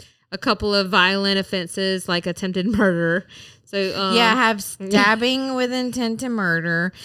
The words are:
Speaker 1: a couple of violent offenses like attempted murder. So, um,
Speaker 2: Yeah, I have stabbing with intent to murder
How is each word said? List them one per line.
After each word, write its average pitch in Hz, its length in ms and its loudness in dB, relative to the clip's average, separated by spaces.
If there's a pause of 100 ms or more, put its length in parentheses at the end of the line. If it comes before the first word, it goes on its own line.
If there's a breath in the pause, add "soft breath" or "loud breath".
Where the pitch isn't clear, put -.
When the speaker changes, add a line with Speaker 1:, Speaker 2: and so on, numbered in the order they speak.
(300 loud breath)
Speaker 1:
a 196 80 -10
couple 208 360 -2
of 196 160 2
violent 196 480 2
offenses 190 680 -4
like 175 180 -2
attempted 185 400 -4
murder. 180 600 2 (400 loud breath)
So, 190 320 -4
um, 190 180 0
Speaker 2:
Yeah, 233 160 6
I 226 40 2
have 226 260 0
stabbing 220 920 0
with 247 180 -2
intent 240 480 -4
to 254 80 -6
murder 170 640 0 (120)